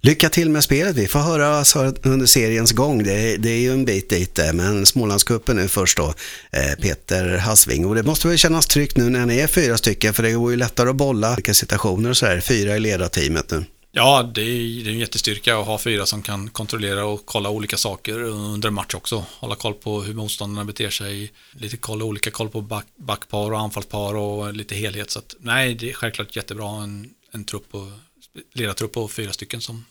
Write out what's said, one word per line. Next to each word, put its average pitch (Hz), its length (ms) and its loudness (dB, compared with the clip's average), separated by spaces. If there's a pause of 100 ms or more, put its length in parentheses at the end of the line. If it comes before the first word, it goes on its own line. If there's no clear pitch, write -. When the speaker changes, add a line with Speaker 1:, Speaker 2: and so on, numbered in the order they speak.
Speaker 1:
Lycka 156 260 6
till 165 200 2
med 151 140 4
spelet. 160 320 2
Vi 104 120 2
får 147 120 2
höra, 147 280 2
alltså, 139 460 4 (100)
under 131 220 4
seriens 113 460 4
gång. 123 320 2
Det 98 100 2
är, 110 240 2
det 110 120 0
är 117 100 2
ju 127 140 2
en 131 120 2
bit 98 240 0
dit, 90 300 0
eh, 80 140 4
men 98 320 2
Smålandscupen 113 720 2
nu 95 120 2
först 92 300 2
då. 76 160 0 (380)
Eh, 69 300 0
Peter 90 560 0
Hassving. 92 480 2
Och 104 100 2
det 110 80 2
måste 156 240 2
väl 170 100 4
kännas 160 300 4
tryggt 147 300 2
nu 120 120 4
när 123 160 2
ni 120 140 2
är 156 80 2
fyra 127 300 2
stycken, 104 360 2
för 117 100 0
det 113 80 2
går 120 200 2
ju 120 60 0
lättare 123 320 2
att 135 60 0
bolla 123 380 2
olika 104 200 0
situationer 104 560 2
och 127 80 2
så 123 80 4
här. 90 160 4
Fyra 104 340 2
i 107 40 0
ledarteamet 87 720 0
nu. 80 140 -2 (280)
Speaker 2:
Ja, 123 420 4
det 107 60 -2
är, 117 420 -4
det 107 60 -4
är 107 40 -2
en 113 60 -4
jättestyrka 110 580 0
att 101 80 -2
ha 107 120 -2
fyra 104 280 0
som 104 160 -2
kan 101 280 -8
kontrollera 104 560 -4
och 104 200 -4
kolla 101 240 -2
olika 107 280 -4
saker 107 460 -4
under 107 440 -6
en 104 60 -2
match 95 200 -6
också. 92 320 -6 (140)
Hålla 110 160 -8
koll 107 180 -6
på 104 280 -6
hur 101 120 -10
motståndarna 104 520 -8
beter 104 240 -6
sig. 101 420 -8 (200)
Lite 117 260 -12
koll, 110 240 -8
olika 107 300 -4
koll 110 180 -6
på 110 120 -8
back-, 104 340 -10
backpar 107 560 -4
och 107 80 -2
anfallspar 104 560 -6
och 104 380 -6
lite 104 220 -10
helhet. 104 360 -6
Så - 80 -8
att, - 200 -20
nej, 123 360 0
det 113 140 -8
är 131 40 -10
självklart - 420 -8
jättebra. 104 480 -10
En, 104 260 -12 (240)
en 107 100 -14
trupp - 320 -12
och, 98 120 -12 (680)
ledartrupp 110 440 -6
och 110 140 -6
fyra 104 200 -8
stycken 110 300 -10
som 117 300 -12